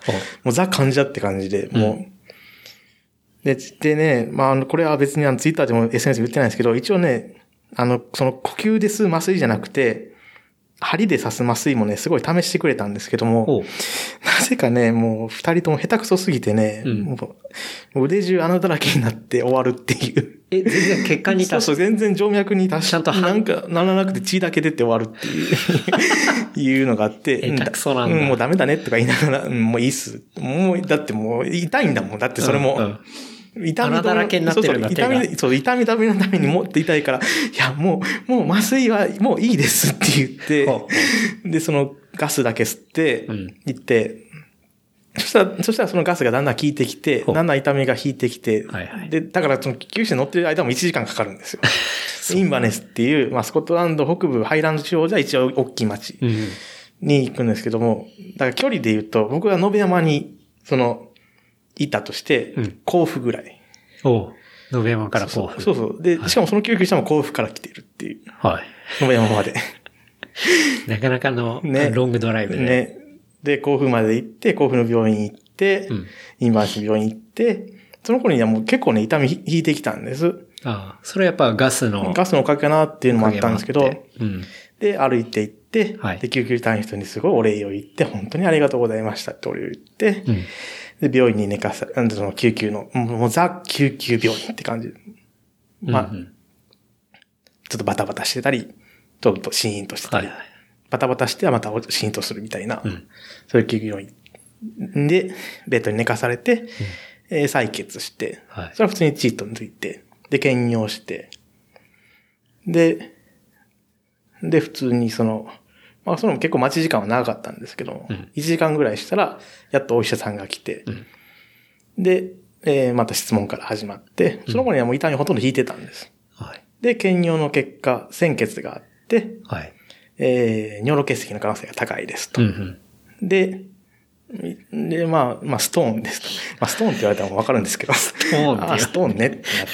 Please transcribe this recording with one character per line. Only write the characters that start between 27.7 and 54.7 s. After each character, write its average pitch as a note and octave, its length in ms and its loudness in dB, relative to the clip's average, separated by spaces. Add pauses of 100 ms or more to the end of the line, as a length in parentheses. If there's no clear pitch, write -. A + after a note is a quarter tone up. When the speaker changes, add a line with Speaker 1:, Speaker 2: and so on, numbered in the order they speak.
Speaker 1:
く - 60 -6
そ C#3+ 160 -2
な B2 140 0
ん - 20 2
だ。 - 60 2
Speaker 2:
う - 20 4
ん、 D3+ 40 2
「う C#3+ 40 2
ん、 - 40 2
も C3 40 4
う A#2+ 40 4
ダ A#2 100 2
メ E3 80 2
だ E3 100 2
ね」 D3 140 4
と - 100 -10
か A2+ 80 2
言 A#2 80 4
い - 20 4
な B2 80 2
が D3 140 2
ら、 C3+ 160 0
「う - 60 -4
ん、 A#2 120 2
も A2+ 140 2
う A#2 40 0
い A#2+ 40 2
い C3 40 2
っ - 20 2
す。 A2+ 320 -8 (160)
も E3 340 0
う、 F3 80 -2
だ - 160 2
っ - 80 -8
て - 80 -4
も A2+ 280 -2
う B2+ 60 -4
痛 F3 360 0
い G3 40 4
ん C#3 60 2
だ G#2+ 80 0
も G2 140 -8
ん。 G#2 40 -10
だ B2 80 0
っ - 60 -12
て - 80 -4
そ C3 100 2
れ C#3 60 2
も。 C#3 180 2
Speaker 1:
う A#2 60 0
ん、 - 40 2
う - 20 0
ん。 G#2 120 -8 (540)
Speaker 2:
痛 - 60 -14
み E3 140 -2
止 D#3+ 180 0
め、 D#3+ 60 2
Speaker 1:
穴 F3 40 2
だ F3+ 120 2
ら F#3+ 140 2
け F3+ 120 0
に E3 60 0
な E3 80 4
っ - 20 -2
て A3 60 4
る C3+ 180 2
ん - 20 -2
だ、 G#2+ 60 0
Speaker 2:
そ F3+ 60 -2
う - 20 -2
そ - 80 0
う、 B3 60 2
Speaker 1:
手 C4 40 2
が。 B3+ 100 2
Speaker 2:
痛 - 60 -2
み、 - 60 -8
そ B2+ 140 0
う、 B2+ 60 4
痛 B3 200 0
み B3 80 2
止 A3+ 140 2
め A3 100 4
の G#3 80 4
た F#3+ 140 2
め F#3+ 100 2
に C#3+ 80 2
も E3 160 2
っ - 60 -6
と D#3 100 0
痛 D#3+ 160 2
い D3+ 80 2
か C#3+ 80 0
ら、 B2+ 60 0
い C3 40 -10 (360)
や、 C3 160 2
も E3 280 0 (280)
う、 - 20 -2
も A3+ 140 4
う D3 40 0
麻 G3+ 120 4
酔 B3+ 280 2
は G#3 200 2 (100)
も G3+ 160 4
う E3 60 -2
い A3+ 140 4
い - 20 4
で C#3 60 4
す」 - 280 2
っ - 40 -4
て - 100 0 (120)
言 C3+ 100 4
っ - 20 -12
て、 C#3+ 360 0
Speaker 1:
ほ B2 220 0 (560)
う。 F3+ 60 -8
Speaker 2:
で、 D#3+ 100 0
そ D#3+ 140 -2
の C#3 220 0 (200)
ガ D3 140 -2
ス C#3 140 0
だ A#2 100 0
け A2+ 100 0
吸 - 140 -2
っ - 40 -20
て、 D#3 460 -2
Speaker 1:
う A2+ 60 -6
ん。 F#2+ 220 -8 (100)
Speaker 2:
行 C3 120 -6
っ - 40 -20
て、 - 480 0 (880)
そ - 100 -4
し - 60 0
た G#3+ 100 6
ら、 - 200 -2
そ A3 100 0
し - 20 -6
た B3 80 0
ら F3 60 -2
そ F3+ 80 -2
の D#3+ 80 2
ガ F3 100 2
ス D3+ 80 0
が A#2+ 80 4
だ B2 80 2
ん C#3+ 60 0
だ B2+ 80 2
ん - 20 -6
効 - 80 -6
い D3 100 2
て C3+ 120 0
き - 100 -4
て、 C3+ 280 0
Speaker 1:
ほ - 100 2
う。 - 20 0
Speaker 2:
だ D#3+ 80 4
ん F3 40 0
だ D3+ 80 2
ん - 20 2
痛 C#3 160 0
み C#3 120 0
が B2 80 2
引 C3+ 180 -2
い B2+ 40 -8
て B2 140 0
き - 80 -10
て、 G#2+ 320 0
Speaker 1:
は F#2 140 -8
い F#2 40 -10
は - 160 -12
い。 D#3+ 60 -12
Speaker 2:
で、 D#3+ 100 0
だ D#3+ 220 -2
か D3+ 80 2
ら C3+ 120 0
そ - 60 -6
の B2 80 -4
救 - 140 -16
急 A3+ 160 -2
車 G#3+ 100 0
乗 B2+ 80 0
っ - 60 -4
て F3 100 -2
る F3 80 0
間 D#3+ 160 0
も B2 80 0
一 B2+ 80 -2
時 F3 140 0
間 A#2 120 -2
か - 80 -8
か A2 120 0
る G2+ 80 -8
ん - 40 -16
で - 60 -20
す - 120 -10
よ。 - 60 -14 (300)
Speaker 1:
<laughs> - 300 -6
そ - 120 -4
う。 F3+ 40 2
Speaker 2:
イ G3 60 4
ン E3+ 60 2
バ C3 120 2
ネ A2+ 100 2
ス - 120 -6
っ - 20 -20
て - 180 -2
い C#3 200 4
う、 A2 80 -2
ま B2+ 80 0
あ、 A#2+ 40 2
ス - 80 -10
コ D#3+ 80 0
ッ D3+ 60 2
ト E3+ 100 0
ラ F3 100 2
ン D#3+ 120 0
ド D3 80 0
北 F3 220 0
部、 A#2+ 180 0
ハ D#3 100 0
イ D#3 60 2
ラ D#3 100 2